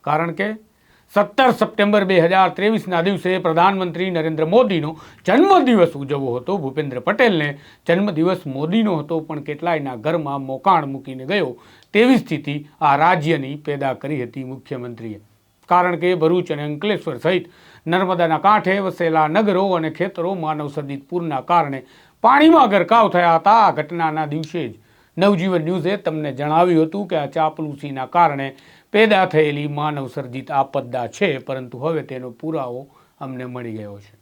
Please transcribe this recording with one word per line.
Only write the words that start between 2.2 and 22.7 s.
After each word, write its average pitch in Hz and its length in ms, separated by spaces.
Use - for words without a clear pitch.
હજાર 185 380
ત્રેવીસના 190 480
દિવસે 185 260
પ્રધાનમંત્રી 180 680
નરેન્દ્ર 156 380
મોદીનો 185 400
જન્મદિવસ 254 760
ઉજવવો 139 340
હતો. 180 260
ભૂપેન્દ્ર 135 460
પટેલને 202 400
જન્મદિવસ 180 680
મોદીનો 180 460
હતો, 160 260
પણ 151 220
કેટલાયના 147 560
ઘરમાં 156 460
મોકાણ 160 420
મૂકીને 131 400
ગયો 160 180
તેવી 240 320
સ્થિતિ 147 320
આ 143 220
રાજ્યની 147 540
પેદા 139 280
કરી 139 280
હતી 127 300
મુખ્યમંત્રીએ. 117 680
કારણ 175 320
કે 180 200
ભરૂચ 175 300
અને 147 120
અંકલેશ્વર 151 640
સહિત 180 200
નર્મદાના 175 540
કાંઠે 202 280
વસેલા 160 420
નગરો 190 340
અને 160 220
ખેતરો 180 340
માનવસર્જિત 147 680
પૂરના 165 400
કારણે 147 300
પાણીમાં 285 500